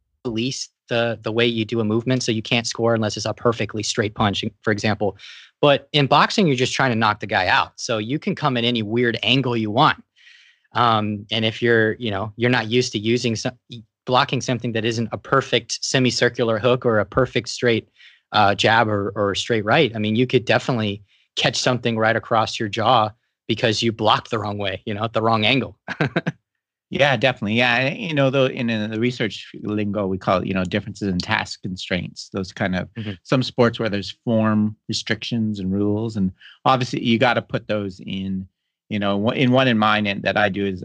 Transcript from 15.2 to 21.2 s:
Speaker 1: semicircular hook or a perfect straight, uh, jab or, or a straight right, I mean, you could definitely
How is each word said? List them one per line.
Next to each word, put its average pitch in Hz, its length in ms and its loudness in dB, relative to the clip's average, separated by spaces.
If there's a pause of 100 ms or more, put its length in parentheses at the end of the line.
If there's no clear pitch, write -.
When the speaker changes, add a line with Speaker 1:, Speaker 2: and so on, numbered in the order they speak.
Speaker 1:
semicircular 120 760 0
hook 123 260 2
or 113 140 4
a 101 60 0
perfect - 440 0
straight, 117 400 0 (440)
uh, 104 200 6
jab 113 340 4
or, 104 280 -2
or 101 160 0
a 92 40 -4
straight 110 300 -2
right, 123 300 2
I 113 40 -4
mean, 107 160 0
you 127 120 2
could 120 180 2
definitely 110 560 0 (340)